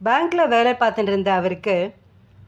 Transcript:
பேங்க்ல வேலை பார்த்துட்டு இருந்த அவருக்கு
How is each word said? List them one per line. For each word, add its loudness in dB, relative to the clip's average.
பேங்க்ல 2
வேலை 2
பார்த்துட்டு 0
இருந்த 0
அவருக்கு -2